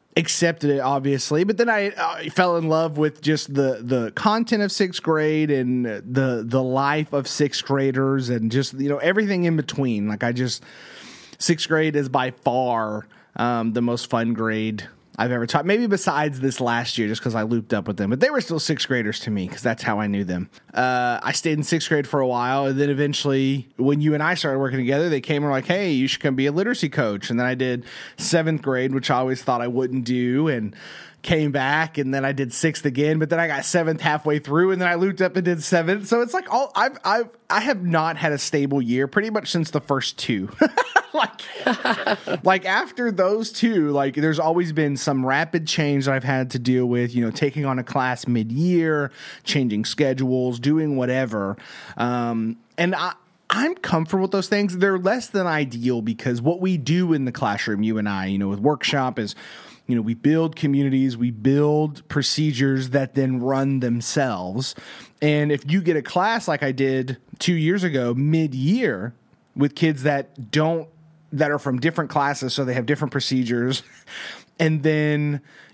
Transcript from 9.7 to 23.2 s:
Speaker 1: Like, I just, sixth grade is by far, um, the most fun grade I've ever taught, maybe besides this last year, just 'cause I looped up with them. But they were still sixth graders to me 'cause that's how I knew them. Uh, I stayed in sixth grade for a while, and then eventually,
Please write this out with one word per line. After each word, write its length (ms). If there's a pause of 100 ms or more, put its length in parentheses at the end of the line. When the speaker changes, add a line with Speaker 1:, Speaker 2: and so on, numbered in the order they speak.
Speaker 1:
Like, 160
I 80
just, 320 (760)
sixth 300
grade 280
is 140
by 220
far, 760 (300)
um, 380
the 100
most 260
fun 240
grade 540 (320)
I've 120
ever 160
taught, 180
maybe 220
besides 540
this 200
last 380
year, 80
just 160
'cause 100
I 80
looped 320
up 140
with 100
them. 140
But 80
they 100
were 100
still 200
sixth 280
graders 340
to 100
me 160
'cause 160
that's 180
how 180
I 60
knew 180
them. 240 (280)
Uh, 480
I 80
stayed 260
in 60
sixth 260
grade 180
for 120
a 80
while, 400
and 120
then 120
eventually, 760 (100)